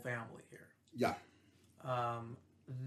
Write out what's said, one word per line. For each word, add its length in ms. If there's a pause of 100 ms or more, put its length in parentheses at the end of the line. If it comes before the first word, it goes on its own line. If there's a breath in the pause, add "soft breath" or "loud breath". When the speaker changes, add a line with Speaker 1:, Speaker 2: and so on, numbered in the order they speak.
Speaker 1:
family 460
here. 180 (260)
Speaker 2:
Yeah. 200 (680 soft breath)
Speaker 1:
Um, 520 (500)